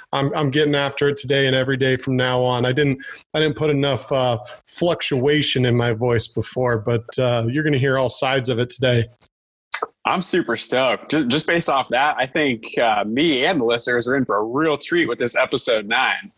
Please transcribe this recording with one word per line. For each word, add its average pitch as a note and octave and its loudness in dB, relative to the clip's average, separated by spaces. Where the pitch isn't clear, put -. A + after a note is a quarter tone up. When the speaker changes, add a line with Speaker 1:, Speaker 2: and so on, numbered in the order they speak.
Speaker 1:
I'm, C#3 0
I'm D#3 0
getting D3 2
after C#3+ 0
it C#3+ 0
today C#3 0
and C3 2
every C3 0
day C3 2
from B2+ -2
now B2+ 2
on. B2 0
I B2+ 2
didn't, C3+ 0
I D#3 2
didn't D#3 0
put D#3 0
enough, C#3 0
uh, B2+ 0
fluctuation D3 0
in A#2+ 4
my A#2+ 2
voice A#2 0
before, A#2+ -2
but, A#2 -2
uh, A#2+ 0
you're C#3+ -2
gonna D3 2
hear C3+ 2
all B2+ 0
sides C3 0
of A#2+ 0
it B2 -2
today. B2 2
Speaker 2:
I'm E3 0
super E3+ 0
stoked. B2 0
Ju-, D3 2
just C#3+ 0
based E3+ 0
off C#3 0
that, C#3 2
I B2+ -2
think, C3 -2
uh, A2 2
me C3 0
and F3 0
the A#2 2
listeners A#2+ 0
are B2+ 0
in C3+ 2
for G#2+ 0
a G#2 0
real C#3+ 0
treat E3+ 0
with A#2 -4
this A#2+ -4
episode B2 0
nine. A2+ -2